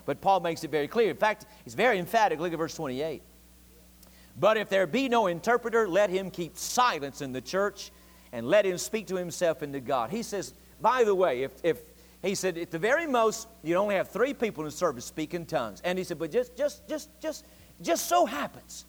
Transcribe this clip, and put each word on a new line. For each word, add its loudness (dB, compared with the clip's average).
But -4
Paul 4
makes -4
it -8
very 0
clear. 2
In -4
fact, 0
he's -16
very 4
emphatic. 2
Look -2
at -2
verse -4
twenty-eight. -4
"But 6
if -2
there 4
be 0
no 4
interpreter, 2
let 4
him -2
keep -8
silence 0
in -6
the -6
church, -4
and -6
let 6
him 0
speak -6
to -4
himself -2
and -6
to -6
God." -2
He -4
says, -6
by 4
the 4
way, 2
if, -4
if 2
he -2
said, -2
at -8
the -4
very 2
most, 0
you 0
only 2
have 0
three 0
people -4
in -8
service -2
speak -6
in -6
tongues. -4
And 0
he -2
said, -8
but -4
just, -2
just, -4
just, -8
just, -8
just 0
so 4
happens -8